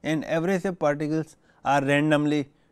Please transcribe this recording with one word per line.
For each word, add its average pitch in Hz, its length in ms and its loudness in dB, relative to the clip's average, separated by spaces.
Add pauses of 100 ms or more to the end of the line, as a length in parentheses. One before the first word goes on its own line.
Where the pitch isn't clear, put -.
and 151 220 -4
abrasive 175 540 -2
particles 151 580 -2 (280)
are 139 200 2
randomly 147 640 2 (240)